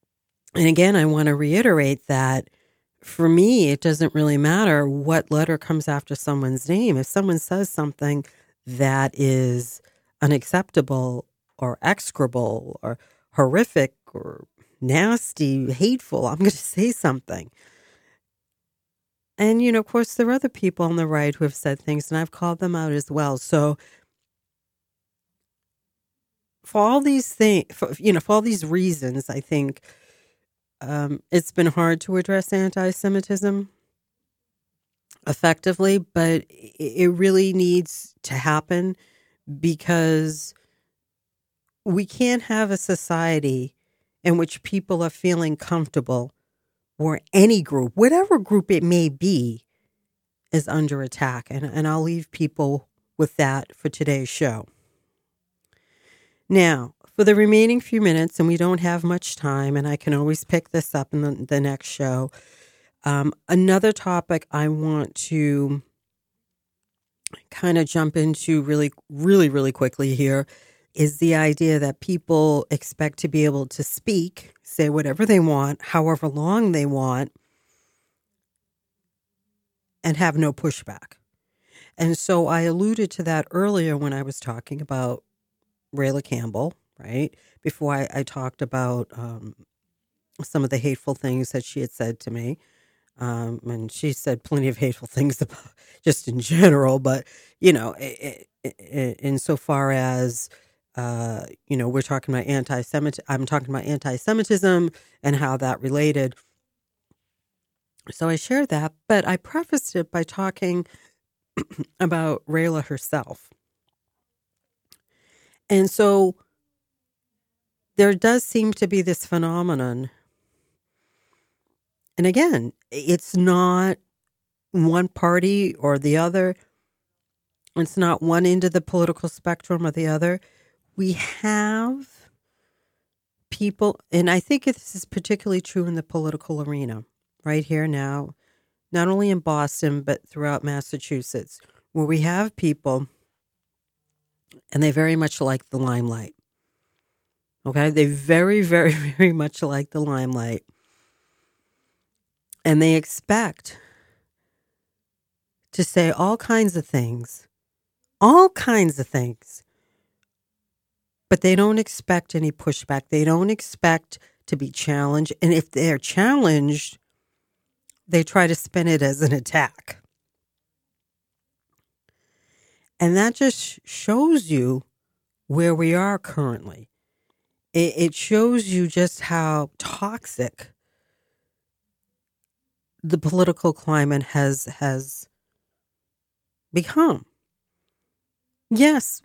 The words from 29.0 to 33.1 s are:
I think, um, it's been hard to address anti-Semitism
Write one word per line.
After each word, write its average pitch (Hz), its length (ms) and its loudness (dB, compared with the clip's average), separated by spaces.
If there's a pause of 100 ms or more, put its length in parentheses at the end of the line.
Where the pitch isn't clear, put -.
I 139 100 -8
think, 139 420 -4 (1000)
um, 143 400 -4 (100)
it's 175 200 2
been 170 160 2
hard 165 340 2
to 185 160 -2
address 190 340 -2
anti-Semitism 196 1160 -2 (1600)